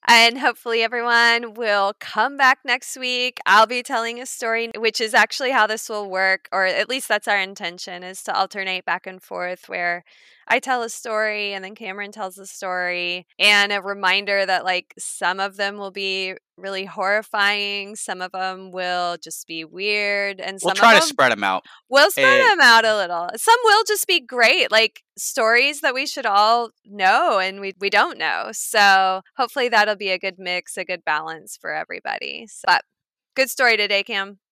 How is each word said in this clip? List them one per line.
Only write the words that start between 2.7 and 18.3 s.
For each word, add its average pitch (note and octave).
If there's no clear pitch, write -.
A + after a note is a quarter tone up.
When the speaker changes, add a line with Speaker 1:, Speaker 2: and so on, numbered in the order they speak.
Speaker 1:
week. B3
I'll G#3+
be B3
telling A#3
a C4+
story, A3+
which A3
is A3
actually B3
how A3
this G#3+
will G#3
work, F#3+
or F#3+
at F#3
least C4
that's G#3+
our G3+
intention, F#3
is F#3
to -
alternate F#3+
back F3+
and F#3
forth F3+
where F3
I A#3+
tell B3+
a A3+
story G#3+
and F#3+
then G3+
Cameron G3+
tells F#3+
a F#3+
story. F3+
And G3+
a G3+
reminder G3
that, F#3
like, F3+
some F#3
of G3
them G3+
will G3
be F#3+
really F#3+
horrifying, G3+
some F3+
of F#3